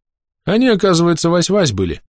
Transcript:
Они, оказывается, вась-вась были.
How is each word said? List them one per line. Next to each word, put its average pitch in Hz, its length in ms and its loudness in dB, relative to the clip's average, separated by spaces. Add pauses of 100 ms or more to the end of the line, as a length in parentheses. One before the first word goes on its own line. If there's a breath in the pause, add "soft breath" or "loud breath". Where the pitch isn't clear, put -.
(440)
Они, 226 240 0
оказывается, 170 640 0
вась-вась 175 420 0
были. 90 300 -4 (180)